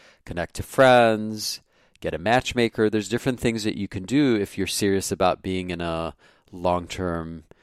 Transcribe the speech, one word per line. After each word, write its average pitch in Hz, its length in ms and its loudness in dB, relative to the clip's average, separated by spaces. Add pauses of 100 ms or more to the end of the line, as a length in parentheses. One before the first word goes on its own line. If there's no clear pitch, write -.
(260)
connect 87 300 -8
to - 80 -8
friends, 113 960 4 (400)
get 82 120 -6
a 78 60 -4
matchmaker. 113 720 2
There's 101 200 0
different 120 300 -2
things 113 240 -2
that 107 140 -4
you 101 100 -6
can 92 160 -10
do 127 320 2
if 98 240 -4
you're 92 80 -2
serious 98 440 0
about 92 300 2
being 92 300 -4
in 85 100 -6
a 82 320 -4 (380)
long-term 87 920 -4 (180)